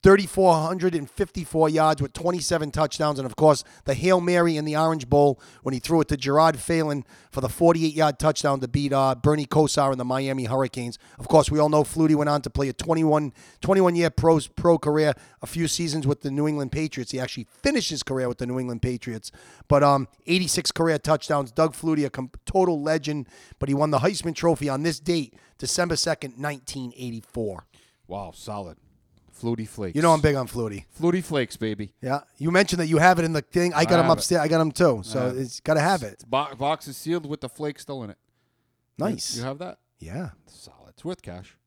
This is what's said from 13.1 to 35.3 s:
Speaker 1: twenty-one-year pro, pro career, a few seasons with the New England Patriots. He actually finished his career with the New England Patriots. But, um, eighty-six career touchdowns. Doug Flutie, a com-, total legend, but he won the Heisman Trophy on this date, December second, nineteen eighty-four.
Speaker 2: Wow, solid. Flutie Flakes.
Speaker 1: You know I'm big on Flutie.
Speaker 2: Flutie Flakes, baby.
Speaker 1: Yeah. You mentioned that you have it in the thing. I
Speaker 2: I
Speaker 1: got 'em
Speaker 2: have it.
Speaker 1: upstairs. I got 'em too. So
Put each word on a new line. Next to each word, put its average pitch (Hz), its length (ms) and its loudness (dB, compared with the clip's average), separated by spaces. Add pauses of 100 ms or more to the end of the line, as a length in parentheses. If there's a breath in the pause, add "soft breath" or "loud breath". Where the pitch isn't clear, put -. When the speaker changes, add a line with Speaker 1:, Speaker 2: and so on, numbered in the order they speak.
Speaker 1:
twenty-one-year 175 480 2
pro, 160 320 4 (160)
pro 170 200 4
career, 151 360 0 (280 soft breath)
a - 60 -12
few 165 220 -2
seasons 156 360 -4
with - 140 0
the 139 120 -6
New 147 180 0
England 143 240 -4
Patriots. 147 380 -6
He 131 100 -6
actually 123 260 -8 (140)
finished 277 280 0
his 143 140 -8
career 131 240 -4
with 123 120 -6
the 123 60 -4
New 127 140 -4
England 123 220 -6
Patriots. 123 500 -6 (380 loud breath)
But, 143 140 6
um, 139 260 2 (180)
eighty-six 180 460 -2
career 165 240 0
touchdowns. 143 560 -2
Doug 160 240 0
Flutie, 156 280 -2
a 131 40 -4
com-, 131 200 -10 (160)
total 180 360 0
legend, 147 480 -4 (280 loud breath)
but 135 120 -6
he 139 40 2
won 151 180 2
the 139 80 2
Heisman 165 360 -2
Trophy 156 320 0
on 135 160 -2
this 165 160 -2
date, 156 340 -4 (240 soft breath)
December 170 380 -2
second, 143 420 -4
nineteen 135 600 -10
eighty-four. 113 680 -8 (380 soft breath)
Speaker 2:
Wow, 92 300 -12
solid. 101 400 -12 (680)
Flutie 117 260 -6
Flakes. 95 280 -10
Speaker 1:
You 151 80 0
know 165 100 6
I'm 156 80 2
big 147 140 4
on 127 120 -4
Flutie. 110 380 -8 (120)
Speaker 2:
Flutie 175 260 0
Flakes, 139 340 -4
baby. 107 340 -6 (100)
Speaker 1:
Yeah. 135 180 -4 (180)
You 160 140 -2
mentioned 185 280 2
that 165 80 0
you 160 120 4
have 180 180 6
it 170 80 0
in 160 80 -2
the 151 80 -2
thing. 175 320 0
I 151 60 0
Speaker 2:
I 170 60 4
Speaker 1:
got - 100 2
'em 170 100 4
Speaker 2:
have 170 60 4
it. - 80 6
Speaker 1:
upstairs. 170 220 0
I 151 60 0
got 160 140 2
'em 156 100 0
too. 131 320 2
So 131 220 -4 (100)